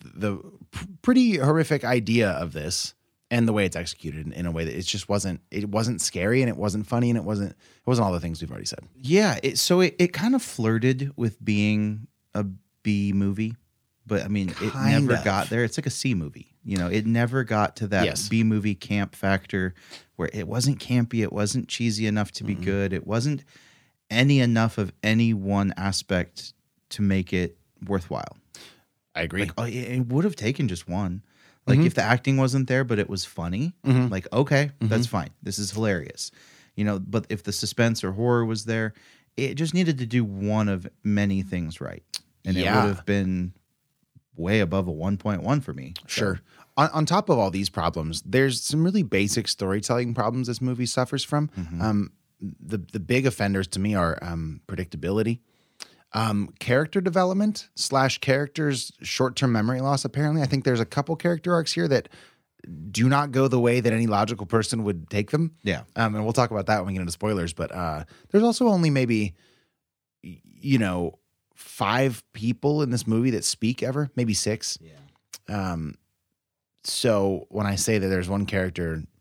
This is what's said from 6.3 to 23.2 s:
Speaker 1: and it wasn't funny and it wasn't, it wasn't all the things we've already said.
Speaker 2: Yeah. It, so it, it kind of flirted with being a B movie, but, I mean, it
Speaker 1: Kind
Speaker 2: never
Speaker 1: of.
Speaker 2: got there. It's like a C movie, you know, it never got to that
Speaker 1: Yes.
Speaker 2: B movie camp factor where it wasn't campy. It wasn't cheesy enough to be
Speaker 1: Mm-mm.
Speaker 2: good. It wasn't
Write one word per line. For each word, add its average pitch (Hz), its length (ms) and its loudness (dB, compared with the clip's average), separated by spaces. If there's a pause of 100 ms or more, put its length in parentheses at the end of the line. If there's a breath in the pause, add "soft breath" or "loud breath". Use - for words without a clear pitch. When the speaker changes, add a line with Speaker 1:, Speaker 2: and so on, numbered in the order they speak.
Speaker 1:
and 120 60 2
it 110 80 -4
wasn't 104 300 -2
funny 120 240 2
and 117 80 2
it 82 60 -6
wasn't, 101 260 -2
it - 60 -18 (300 soft breath)
wasn't 117 200 4
all 92 60 0
the 85 80 -2
things 82 200 -6
we've 78 120 -10
already 50 140 -10
said. - 140 -8 (200)
Speaker 2:
Yeah. 160 420 2
It, 117 160 -2
so 180 220 4
it, 180 180 4
it 175 140 2
kind 233 240 2
of 247 60 0
flirted 127 720 0
with 117 280 -2
being 104 640 2 (280)
a 104 100 0 (400)
B 101 280 2
movie, 101 440 0 (500)
but, 101 160 0
I 95 60 -6
mean, 98 220 -2
it 78 40 -8 (160)
Speaker 1:
Kind 143 360 2
Speaker 2:
never 123 120 2
Speaker 1:
of. - 60 -4
Speaker 2:
got 98 260 2
there. 117 140 2
It's - 140 -4
like - 80 -2
a 131 40 -4
C 127 240 -2
movie, - 480 -8
you 95 140 -4
know, 90 120 0
it 107 160 0
never 117 380 2
got 107 340 0
to 104 120 -4
that 95 160 2
Speaker 1:
Yes. - 240 -2
Speaker 2:
B 113 160 4
movie 107 320 2
camp 104 400 -4
factor 95 580 -2 (420 loud breath)
where 82 160 -4
it 101 140 -6
wasn't 123 320 0
campy. 117 440 0
It 98 100 -2
wasn't 107 360 -2
cheesy 110 380 -2
enough 104 260 0
to - 120 -10
be 104 100 -2
Speaker 1:
Mm-mm. 87 100 -6
Speaker 2:
good. 98 280 0
It 85 140 -4
wasn't 135 380 0 (640 soft breath)